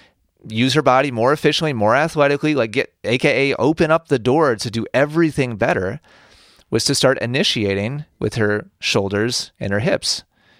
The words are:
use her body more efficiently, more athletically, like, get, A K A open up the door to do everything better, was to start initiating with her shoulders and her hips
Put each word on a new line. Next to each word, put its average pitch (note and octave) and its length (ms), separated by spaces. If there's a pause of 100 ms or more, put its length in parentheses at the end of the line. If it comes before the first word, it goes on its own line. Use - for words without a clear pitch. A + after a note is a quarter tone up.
(500)
use A#2+ 240
her D3+ 80
body C3 300
more A#2+ 200
efficiently, D3 400
more A2+ 240
athletically, D3 600
like, A2+ 160
get, B2 220 (100)
A A2+ 140
K C#3 340
A - 60
open D#3 340
up D#3+ 160
the C3+ 120
door B2+ 360
to G#2+ 160
do A2 220
everything D3 640
better, G#2 460 (680)
was A2+ 160
to C3+ 100
start C3 240
initiating A#2 880 (120)
with - 180
her G#2+ 340 (100)
shoulders G#2 800
and G2 120
her G2+ 80
hips - 440 (360)